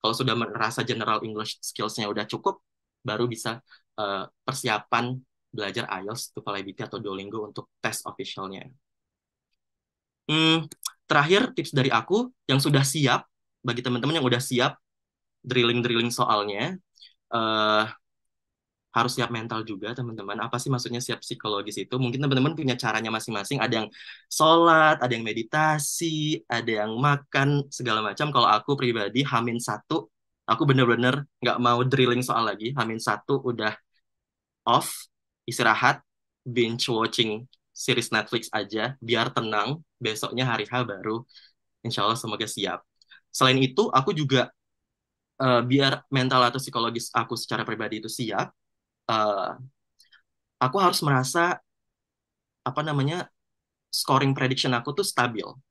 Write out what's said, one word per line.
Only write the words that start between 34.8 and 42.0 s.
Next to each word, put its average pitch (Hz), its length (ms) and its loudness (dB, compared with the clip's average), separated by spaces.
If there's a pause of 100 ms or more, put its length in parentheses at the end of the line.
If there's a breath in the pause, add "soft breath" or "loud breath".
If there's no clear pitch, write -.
istirahat, 123 560 2 (400)
binge 117 480 0
watching 113 560 0 (240)
series 117 400 -2
Netflix 113 400 0
aja, 110 500 -4
biar 117 300 0
tenang, 117 560 -4 (160)
besoknya 117 480 -2
hari 107 160 -2
H 123 160 -2
baru, 110 420 -6 (640 soft breath)
insya 117 180 -2